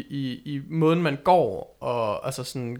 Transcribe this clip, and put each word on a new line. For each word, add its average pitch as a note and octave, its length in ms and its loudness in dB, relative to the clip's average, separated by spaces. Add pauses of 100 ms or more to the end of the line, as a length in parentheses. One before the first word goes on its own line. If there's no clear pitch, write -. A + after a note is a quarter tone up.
i, C3+ 220 -4 (140)
i C#3 240 -6
måden, D#3+ 320 4
man D3 220 0
går, C#3+ 580 2
og A#2 440 -2
altså C3 180 -6
sådan B2 360 -8